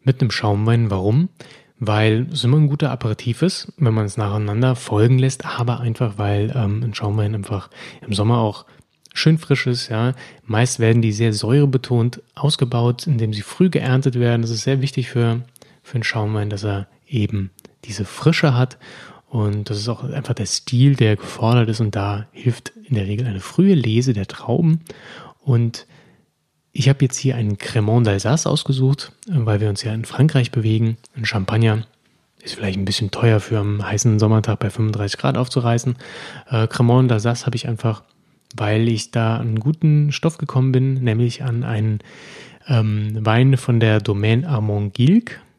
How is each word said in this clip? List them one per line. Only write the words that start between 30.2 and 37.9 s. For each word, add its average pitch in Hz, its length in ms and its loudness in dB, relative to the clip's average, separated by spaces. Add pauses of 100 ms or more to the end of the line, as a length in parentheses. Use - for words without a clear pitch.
bewegen. 110 460 0 (180)
Ein 113 80 -6
Champagner 110 600 0 (560)
ist - 120 -14
vielleicht 95 240 -4
ein 98 60 -2
bisschen 101 260 -2
teuer 113 300 2
für 107 200 -4
einen 104 240 -2
heißen 107 340 2
Sommertag 107 420 2
bei 101 100 -2
fünfunddreißig 104 480 -2
Grad 135 200 -2
aufzureißen. 123 580 0 (520)
Äh, 113 180 0
Cremant 123 440 4
d'Alsace 120 360 0
habe 117 100 -4
ich - 100 -6
einfach, 113 360 -4 (520)